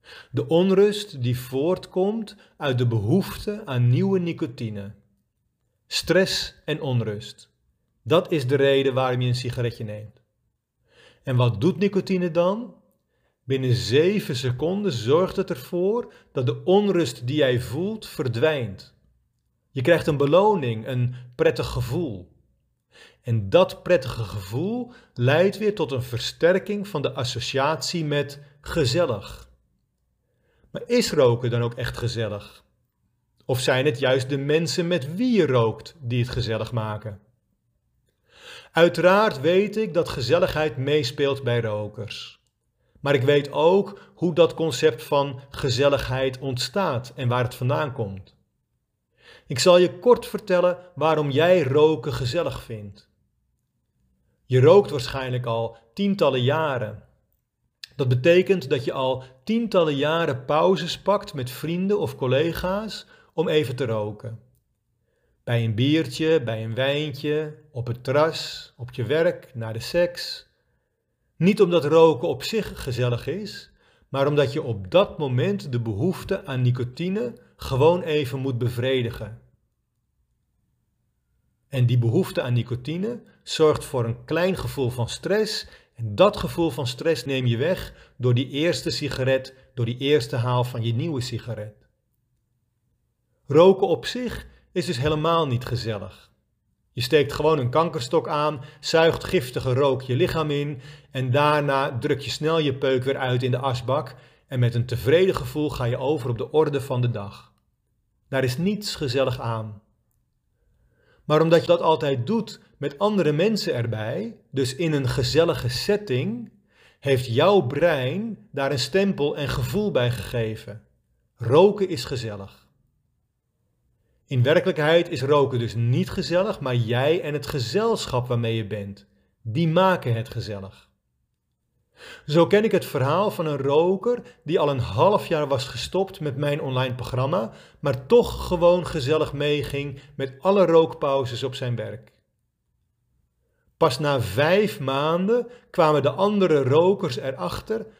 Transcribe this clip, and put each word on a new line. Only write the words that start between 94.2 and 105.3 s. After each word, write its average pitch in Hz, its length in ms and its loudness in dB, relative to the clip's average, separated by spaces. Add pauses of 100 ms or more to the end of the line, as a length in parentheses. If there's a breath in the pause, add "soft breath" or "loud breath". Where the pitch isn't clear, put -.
is 185 140 -4
dus 170 120 -4
helemaal 156 480 0
niet 123 180 -2
gezellig. 101 640 -8 (640)
Je 123 100 -6
steekt 143 300 2
gewoon 151 260 2
een 123 120 0
kankerstok 160 580 0
aan, 151 320 -2 (200 loud breath)
zuigt - 440 2
giftige 127 500 -2
rook 131 280 2
je 127 140 -4
lichaam 160 340 0
in 143 300 -4 (300 loud breath)
en 131 200 -4
daarna 143 680 2
druk 143 220 -2
je 117 100 -8
snel 160 280 -2
je 143 160 0
peuk 131 300 0
weer 135 140 -2
uit 127 240 -2
in 123 80 -2
de 123 80 -2
asbak 131 560 -4 (320 soft breath)
en 131 120 -6
met 120 160 2
een 120 120 -2
tevreden 165 480 2